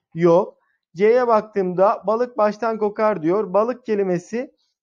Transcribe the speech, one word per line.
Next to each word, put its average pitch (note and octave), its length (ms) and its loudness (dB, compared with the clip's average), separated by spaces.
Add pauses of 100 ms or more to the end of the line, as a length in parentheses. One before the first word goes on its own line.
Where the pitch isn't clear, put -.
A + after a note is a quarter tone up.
(140)
yok. E3+ 440 2 (380)
C'ye A#3 300 2
baktığımda G3+ 800 0
balık A#3+ 320 -2
baştan G#3+ 400 -2
kokar G#3+ 440 -2
diyor. F3+ 300 -2
Balık A#3 340 -2
kelimesi G3+ 680 -4 (280)